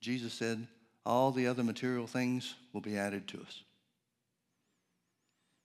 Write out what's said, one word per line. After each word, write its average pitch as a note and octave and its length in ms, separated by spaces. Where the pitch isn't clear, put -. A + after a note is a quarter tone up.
Jesus A#2+ 320
said, A2+ 340
"All B2+ 260
the B2+ 160
other B2 160
material A#2+ 420
things B2 480
will G#2 80
be G#2+ 160
added G2+ 320
to - 120
us." - 220